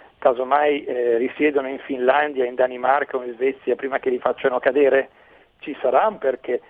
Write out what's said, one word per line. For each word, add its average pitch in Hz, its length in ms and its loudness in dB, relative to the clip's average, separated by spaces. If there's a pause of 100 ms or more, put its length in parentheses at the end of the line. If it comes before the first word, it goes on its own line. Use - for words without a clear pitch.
(180)
casomai, 139 680 2
eh, 120 320 0
risiedono 135 520 0
in 135 120 -8
Finlandia, 131 640 0
in 123 100 -4
Danimarca 127 640 0
o 123 80 -6
in 123 100 -10
Svezia 131 400 -2
prima 135 240 -4
che 131 120 -4
li 123 80 0
facciano 127 420 -2
cadere? 135 500 2 (480)
Ci 147 220 -12
sarà 135 260 2
un 214 120 -4
perché, 123 500 -4